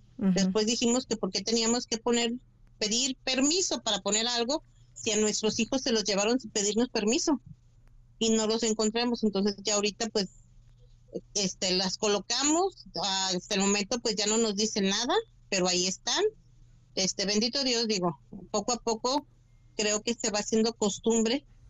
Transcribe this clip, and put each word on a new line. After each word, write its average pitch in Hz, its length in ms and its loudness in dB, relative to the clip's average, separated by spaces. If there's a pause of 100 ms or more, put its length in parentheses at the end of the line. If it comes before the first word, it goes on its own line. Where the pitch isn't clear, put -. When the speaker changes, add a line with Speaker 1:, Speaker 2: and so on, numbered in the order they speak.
(180)
Speaker 1:
Ujú. 190 160 2
Speaker 2:
Después 190 320 2
dijimos 240 400 2
que 226 120 -4
por 196 140 -4
qué 202 120 -6
teníamos 233 420 0
que 226 140 -4
poner, 233 340 0 (460)
pedir 240 440 -2
permiso 285 600 0
para 208 180 0
poner 214 260 0
algo, 240 360 -2 (320)
si - 160 -4
a 208 60 2
nuestros 214 420 2
hijos 262 240 -2
se 269 80 -2
los 220 120 2
llevaron 208 360 2
sin 214 100 -8
pedirnos 208 400 0
permiso, 240 500 0 (800)
y 220 140 2
no 220 160 2
los 220 160 0
encontramos. 226 600 0
Entonces 202 400 2
ya 208 120 -2
ahorita, 208 340 -2
pues, 202 200 -2 (1080)
este, 185 400 -2
las 185 240 -2
colocamos, 269 880 0 (160)
hasta 190 500 -2
el 196 80 0
momento, 202 380 0
pues, 220 160 -4
ya 202 100 -4
no 214 120 0
nos 220 180 2
dicen 208 340 0
nada, 240 240 0 (360)
pero 185 180 0
ahí 180 180 2
están. 254 380 -2 (720)
Este, 190 300 -2
bendito 226 400 0
Dios, 233 240 0
digo, 180 280 -2 (340)
poco 208 200 -2
a 240 60 0
poco 247 500 -2 (480)
creo 208 260 0
que 233 120 -4
se 226 180 -4
va 208 80 0
haciendo 220 340 2
costumbre 226 720 0 (260)